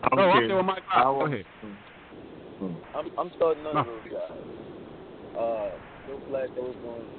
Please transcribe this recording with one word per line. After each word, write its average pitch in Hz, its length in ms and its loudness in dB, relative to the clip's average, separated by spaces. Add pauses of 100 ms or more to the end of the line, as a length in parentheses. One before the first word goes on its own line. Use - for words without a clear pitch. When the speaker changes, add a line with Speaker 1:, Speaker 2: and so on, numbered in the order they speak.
Speaker 1:
I - 60 4
don't - 100 6
Speaker 2:
Oh, 196 140 10
Speaker 1:
care. - 120 8
Speaker 2:
okay, 196 100 2
well, 185 80 4
Mike, 185 200 2 (120)
Speaker 1:
I 123 100 8
Speaker 2:
go 135 100 6
Speaker 1:
want 143 200 2
Speaker 2:
ahead. 98 120 -4 (1500)
Speaker 3:
I'm, 151 120 -4 (120)
I'm 170 180 -2
starting 156 280 4
none 151 120 -2
of 135 100 2
Speaker 2:
No. 117 60 -8
Speaker 3:
those 110 200 -10
guys. - 260 -8 (920)
Uh, 110 380 0 (360)
Joe 135 140 -10 (100)
Flacco 127 400 -2
is 123 120 -8
going. 117 240 -8 (120)